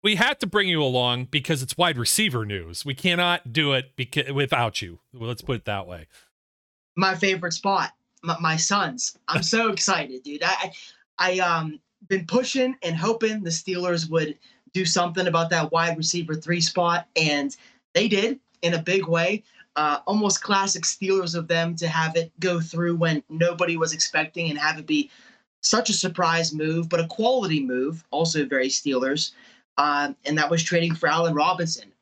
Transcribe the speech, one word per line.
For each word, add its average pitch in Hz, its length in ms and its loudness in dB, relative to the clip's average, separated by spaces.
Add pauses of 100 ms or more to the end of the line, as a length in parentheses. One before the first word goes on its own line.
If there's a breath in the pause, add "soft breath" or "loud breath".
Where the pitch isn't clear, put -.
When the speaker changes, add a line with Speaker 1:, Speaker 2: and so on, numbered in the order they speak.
Speaker 1:
we 208 140 2
had 247 240 2
to 233 80 -2
bring 196 220 2
you 160 120 2
along 127 440 2
because 147 360 -2
it's - 160 -8
wide 170 200 2
receiver 123 480 0
news. 90 400 -8
We 139 80 -6
cannot 175 580 0
do 143 220 2
it 131 240 -2
beca-, 139 340 -4
without 131 500 0
you. 87 180 -14 (120)
Well, 117 160 -10
let's 120 140 -8
put 123 160 -4
it - 80 -10
that 98 220 -4
way. 85 200 -14 (880 soft breath)
Speaker 2:
My 185 200 2
favorite 180 360 0
spot, 180 400 -2 (320)
my, 170 160 -2
my 160 160 0
sons. 165 640 -2 (100)
I'm 170 160 0
so 226 260 2
<laughs> 190 40 -2
excited, 143 500 -2
dude. 147 180 -8
I, 165 60 0
I, 185 240 -2 (480 loud breath)
I, 185 200 2
um, 160 420 0 (260)
been 190 180 0
pushing 254 560 0
and 165 140 -2
hoping 214 480 0
the 170 60 -4
Steelers 175 600 -2
would 156 280 0 (340 soft breath)
do 185 140 -2
something 175 420 0
about 165 220 2
that 160 240 0
wide 165 240 2
receiver 165 360 -2
three 170 280 -2
spot, 170 440 2 (120)
and 147 400 0 (360 soft breath)
they 202 140 4
did 208 320 0 (220)
in 170 140 0
a 165 60 -2
big 185 240 0
way. 170 380 0 (320 soft breath)
Uh, 147 320 2
almost 196 340 2
classic 196 420 0
Steelers 185 520 0
of 165 140 -4
them 170 260 0
to 165 140 -2
have 160 260 0
it 165 240 0
go 175 220 0
through 170 340 -2
when 160 320 2
nobody 170 480 2
was 160 160 0
expecting 160 580 -2
and 147 80 -4
have 156 220 -2
it - 80 -14
be 147 240 0 (480 loud breath)
such 220 300 2
a 214 40 2
surprise 165 600 2
move, 160 340 0
but 165 140 2
a 165 60 0
quality 220 520 2
move, 135 520 -2
also 160 340 0
very 131 240 0
Steelers. 135 640 0 (460 loud breath)
Um, 143 480 2
and 151 120 0
that 151 140 2
was 165 100 2
trading 170 320 2
for 165 140 0
Allen 160 260 2
Robinson, 165 680 0